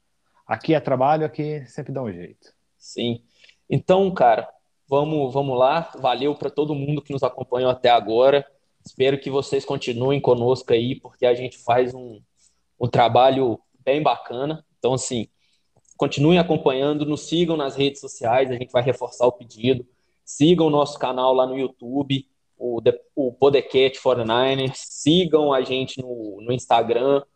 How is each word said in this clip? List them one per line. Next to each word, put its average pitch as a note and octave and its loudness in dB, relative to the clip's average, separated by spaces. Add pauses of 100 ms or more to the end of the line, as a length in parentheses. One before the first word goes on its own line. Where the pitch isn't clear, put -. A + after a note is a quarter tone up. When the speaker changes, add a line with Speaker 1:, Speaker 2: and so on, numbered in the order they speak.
(460)
Speaker 1:
aqui A2+ -2
é D3 2
trabalho, C#3+ 0
aqui D3+ -8
sempre C#3+ -14
dá C3+ -8
um A2 -8
jeito. - -18 (260)
Speaker 2:
Sim. A#2 -8 (500)
Então, F#3 2
cara, B2 2 (360)
vamos, C#3+ 0
vamos C3+ -2
lá. C#3+ 2
Valeu C3 0
pra C#3+ -6
todo D3+ -2
mundo C#3+ -4
que - -12
nos C#3 -6
acompanhou B2+ -2
até B2 2
agora. A#2+ 4 (400)
Espero C3+ 0
que C#3+ -8
vocês C3+ -2
continuem C3+ -2
conosco B2 0
aí, A#2+ 0
porque - -10
a B2 4
gente B2 -10
faz B2 0
um, B2 -18 (600)
um B2 -2
trabalho B2 4 (240)
bem C#3+ 0
bacana. D3 -4 (100)
Então, B2 0
assim, B2 -6 (680)
continuem D3 2
acompanhando, D3 0
nos D3 -6
sigam E3 -2
nas C3+ -6
redes C#3 -2
sociais, B2+ -2
a B2 -6
gente B2 -10
vai B2 2
reforçar B2 -2
o B2 -2
pedido. A#2+ -4 (380)
Sigam E3 4
o D#3 2
nosso C#3+ 0
canal B2+ 0
lá C3 4
no C3 -6
YouTube, C3 -4 (320)
o A#2 -6
The-, A#2+ 2 (140)
o C3 -2
Podcast C3+ 2
forty-niners. C3 0
Sigam D3+ 0
a C3 2
gente C3 -6
no, A2+ -12
no A#2 -6
Instagram, B2 2 (140)